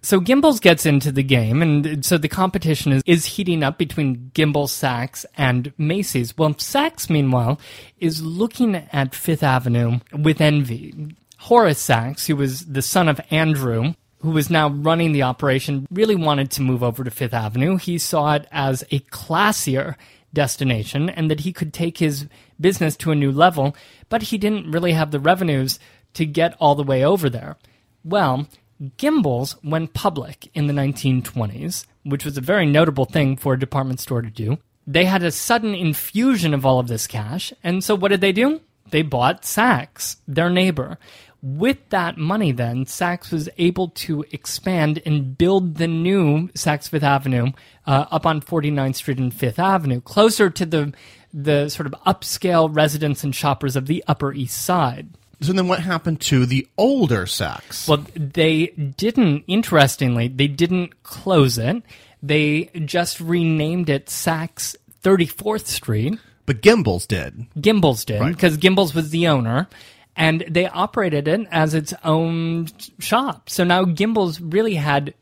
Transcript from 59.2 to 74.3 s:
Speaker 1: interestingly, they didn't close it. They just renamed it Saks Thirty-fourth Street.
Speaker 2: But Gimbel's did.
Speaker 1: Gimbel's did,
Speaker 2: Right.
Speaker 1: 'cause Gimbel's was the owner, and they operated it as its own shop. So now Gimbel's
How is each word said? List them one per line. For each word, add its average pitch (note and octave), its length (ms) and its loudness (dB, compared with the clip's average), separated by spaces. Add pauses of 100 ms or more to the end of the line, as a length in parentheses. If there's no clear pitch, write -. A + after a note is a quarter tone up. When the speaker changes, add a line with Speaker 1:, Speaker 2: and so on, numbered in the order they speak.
Speaker 1:
interestingly, C3+ 800 2
they C3 200 0
didn't E3+ 540 -2
close C#3 560 2
it. E3 240 -2 (400)
They D3+ 440 0 (200)
just F3 340 -4
renamed E3 680 0
it C#3 160 -2
Saks - 720 -6 (260)
Thirty-fourth G3 640 0
Street. A#2+ 540 -2 (260)
Speaker 2:
But C3 160 -2
Gimbel's C#3 460 4
did. F#2+ 400 -6 (100)
Speaker 1:
Gimbel's D#3+ 480 2
did, G#2 160 -2
Speaker 2:
Right. E3 160 0
Speaker 1:
'cause D#3+ 200 2
Gimbel's F#3 360 2
was D#3 160 -2
the E3 180 0
owner, C3 400 2 (480)
and D#3+ 320 2
they E3+ 200 0
operated E3+ 600 -2
it G3 240 0
as D#3 220 2
its D#3 200 -2 (100)
own E3 640 0 (320)
shop. - 500 -2
So - 140 0
now F3+ 220 4
Gimbel's F3+ 560 0